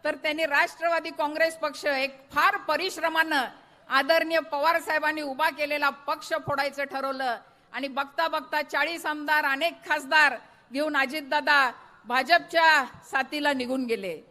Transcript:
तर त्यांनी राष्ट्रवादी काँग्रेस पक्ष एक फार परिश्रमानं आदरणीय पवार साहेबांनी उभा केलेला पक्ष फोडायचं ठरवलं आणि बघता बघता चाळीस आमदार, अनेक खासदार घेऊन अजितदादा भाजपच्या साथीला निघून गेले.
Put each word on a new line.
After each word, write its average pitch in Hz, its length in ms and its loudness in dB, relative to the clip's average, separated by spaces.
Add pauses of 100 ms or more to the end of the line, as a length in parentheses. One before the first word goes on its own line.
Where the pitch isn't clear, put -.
तर 302 120 -2
त्यांनी 311 300 -2
राष्ट्रवादी 320 640 0
काँग्रेस 311 460 0
पक्ष 302 300 -6
एक 269 460 -4
फार 311 260 4
परिश्रमानं 320 880 0 (440)
आदरणीय 320 500 2
पवार 311 400 0
साहेबांनी 311 420 -2
उभा 285 280 -2
केलेला 294 400 -2
पक्ष 302 400 -6
फोडायचं 285 540 -4
ठरवलं 269 540 -4 (360)
आणि 262 140 -6
बघता 277 400 -4
बघता 302 340 -2
चाळीस 311 440 -2
आमदार, 302 400 0
अनेक 285 280 0 (160)
खासदार 294 480 4 (360)
घेऊन 294 240 -2
अजितदादा 277 760 2 (340)
भाजपच्या 302 800 4 (260)
साथीला 285 420 0
निघून 254 320 -2
गेले. 196 460 -4